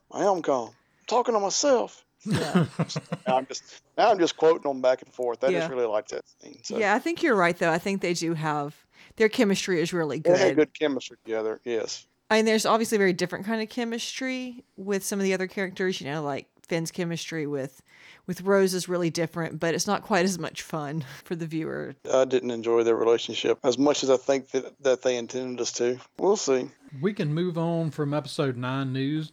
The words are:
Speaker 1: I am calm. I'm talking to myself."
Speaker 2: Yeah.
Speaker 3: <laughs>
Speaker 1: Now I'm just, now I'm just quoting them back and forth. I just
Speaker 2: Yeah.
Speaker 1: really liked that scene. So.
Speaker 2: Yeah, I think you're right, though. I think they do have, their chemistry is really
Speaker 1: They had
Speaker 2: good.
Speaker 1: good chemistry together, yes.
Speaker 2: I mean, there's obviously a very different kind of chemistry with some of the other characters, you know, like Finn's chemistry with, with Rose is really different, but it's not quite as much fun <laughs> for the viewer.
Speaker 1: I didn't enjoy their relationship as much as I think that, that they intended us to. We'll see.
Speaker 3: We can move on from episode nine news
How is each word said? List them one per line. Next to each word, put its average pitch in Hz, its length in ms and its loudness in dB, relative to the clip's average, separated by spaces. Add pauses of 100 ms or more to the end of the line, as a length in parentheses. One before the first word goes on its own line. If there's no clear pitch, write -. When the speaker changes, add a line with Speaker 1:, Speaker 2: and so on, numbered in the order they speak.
(120)
Speaker 1:
I 147 120 -4
am 190 160 2
calm. 127 280 0
I'm - 400 -20
talking 240 260 2
to 208 60 4
myself." 220 640 0 (200)
Speaker 2:
Yeah. 160 460 0
Speaker 3:
<laughs> - 60 -16 (500)
Speaker 1:
Now 127 120 2
I'm 131 80 -2
just, - 340 -14 (180)
now 202 120 6
I'm 202 80 4
just 165 180 2
quoting 160 320 4
them 135 120 -2
back 127 220 2
and - 100 -20
forth. 120 300 -4
I 131 100 2
just 165 160 0
Speaker 2:
Yeah. 135 60 -6
Speaker 1:
really 123 120 2
liked 107 240 -2
that - 120 -8 (180)
scene. - 220 -20
So. - 160 -8
Speaker 2:
Yeah, 208 160 2
I 240 60 2
think 339 220 -4
you're 294 140 4
right, 170 200 4
though. 170 140 0
I 165 80 0
think 196 220 -2
they 175 140 0
do 165 200 -2
have, 151 400 -4 (420)
their 220 120 4
chemistry 196 520 2
is 165 120 0
really 156 280 -2
Speaker 1:
They 165 100 4
had 185 200 6
Speaker 2:
good. 135 60 0
Speaker 1:
good 151 220 2
chemistry 131 460 -2
together, 110 400 -2
yes. - 420 -4 (240)
Speaker 2:
I 214 60 4
mean, 220 80 4
there's 220 220 2
obviously 220 300 2
a - 20 2
very 190 140 4
different 180 340 -4
kind 220 160 -4
of 220 60 -8 (340)
chemistry 254 640 -8 (120)
with 196 280 -2
some 202 160 -4
of 196 40 0
the 190 100 2
other 185 120 -2
characters, 185 540 -4
you 170 100 -10
know, 156 120 -4
like 139 240 -6 (200)
Finn's 165 240 -2
chemistry 165 560 -6
with, 143 360 -6 (440)
with 180 160 -6
Rose 196 320 4
is 175 140 -4
really 175 220 0
different, 160 500 -4
but 165 140 0
it's - 120 -2
not 202 160 0
quite 180 220 2
as 185 140 0
much - 240 -8
fun 151 420 -6 (100)
<laughs> - 100 -20
for 185 120 -6
the 165 100 -6
viewer. 147 480 -6 (180)
Speaker 1:
I 131 120 6
didn't 127 260 0
enjoy 117 320 2
their 113 140 4
relationship 113 640 2
as 120 160 2
much 143 240 2
as 135 80 0
I 127 60 8
think 135 340 -2
that, - 320 -6
that 131 200 2
they 127 140 2
intended 123 440 -6
us 117 140 -2
to. 123 240 0 (200)
We'll 202 180 2
see. 135 340 0 (300)
Speaker 3:
We 208 140 -2
can 151 180 -2
move 170 240 -2
on 165 340 -2
from 143 220 -4
episode 139 440 -2
nine 131 360 -4
news 147 400 -2